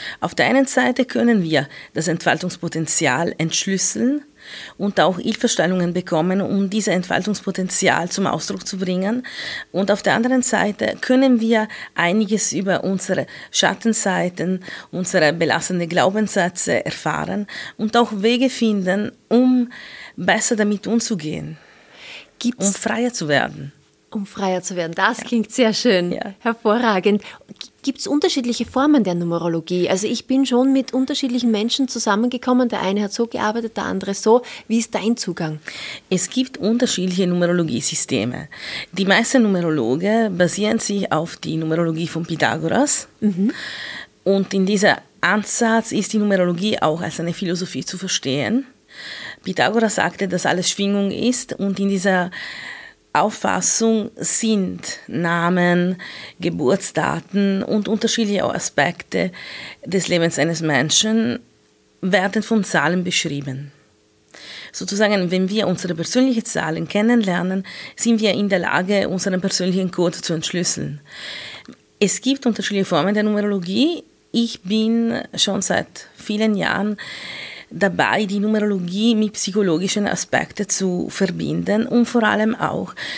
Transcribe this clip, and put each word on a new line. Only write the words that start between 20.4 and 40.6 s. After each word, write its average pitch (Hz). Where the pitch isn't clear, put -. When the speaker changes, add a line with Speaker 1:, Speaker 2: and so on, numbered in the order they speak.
Speaker 1:
damit 208
umzugehen, 156
Speaker 2:
Gibt's 240
Speaker 1:
um 196
freier 233
zu 160
werden. 143
Speaker 2:
Um 202
freier 185
zu 185
werden, 170
das 208
Speaker 1:
Ja. -
Speaker 2:
klingt 226
sehr 220
schön. 180
Speaker 1:
Ja. -
Speaker 2:
Hervorragend. 214
G-, -
gibt's -
unterschiedliche 277
Formen 277
der 180
Numerologie? 170
Also 196
ich -
bin 269
schon 254
mit 262
unterschiedlichen 254
Menschen 233
zusammengekommen. 247
Der 208
eine 196
hat 202
so 233
gearbeitet, 226
der 202
andere 190
so. 226
Wie 226
ist -
dein 226
Zugang? 156
Speaker 1:
Es 180
gibt 254
unterschiedliche 190
Numerologiesysteme. 165
Die 190
meisten 226
Numerologen 175
basieren 202